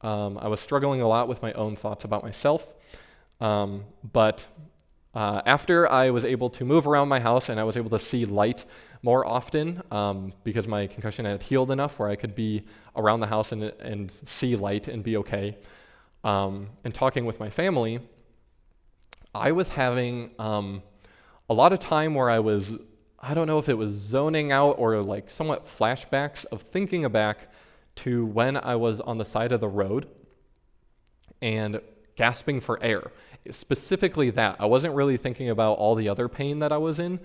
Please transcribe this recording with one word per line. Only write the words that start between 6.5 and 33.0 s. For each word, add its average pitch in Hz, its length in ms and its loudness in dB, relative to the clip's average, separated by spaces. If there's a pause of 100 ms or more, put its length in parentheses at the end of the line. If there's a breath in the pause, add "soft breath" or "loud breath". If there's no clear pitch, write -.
to - 140 -8
move 147 220 4
around 143 220 4
my 139 100 2
house 120 300 2
and 110 100 -2
I 110 60 0
was 110 120 -2
able 113 140 -4
to 110 80 2
see 120 260 -2
light 104 420 0 (360 loud breath)
more 123 240 4
often, 156 640 -4
um, 98 420 -4 (120)
because 110 240 -4
my 104 180 -2
concussion 110 380 -8
had 101 180 -4
healed 131 280 0
enough 143 280 -4
where 104 100 -2
I 104 60 -2
could 104 200 -8
be 107 280 -4 (320 loud breath)
around 110 260 4
the 107 60 0
house 107 260 -2
and, 107 120 -4
and 104 480 -8 (140)
see - 280 -2
light 101 320 -2
and 113 160 -8
be 110 140 -2
okay, 101 400 -4 (640 soft breath)
um, 98 460 -2 (160)
and 117 100 -8
talking 131 300 0
with 113 160 -6
my 107 100 -8
family, 127 500 0 (1300)
I 120 160 0
was 175 180 2
having, 123 720 -2
um, 101 440 -4 (640 soft breath)
a 113 60 0
lot 151 180 8
of 185 80 0
time 156 340 0
where 127 160 2
I 113 80 4
was, 107 340 2 (460)
I 135 160 -6
don't 160 140 0
know 156 100 2
if 151 100 0
it 131 60 2
was 107 180 -2
zoning 139 600 0
out 139 260 4
or, 113 240 2
like, 101 280 -6
somewhat - 360 -4
flashbacks 135 800 -2
of - 160 -10
thinking 180 460 -2
back 107 400 0 (480 soft breath)
to 120 300 0
when 117 300 0
I 123 180 -2
was 113 260 0
on 117 180 -6
the 107 60 -4
side 117 280 -2
of 117 80 2
the 107 80 0
road 101 400 -2 (1300)
and 110 400 -2 (360)
gasping 120 440 0
for - 220 -4
air. 110 300 0 (380 loud breath)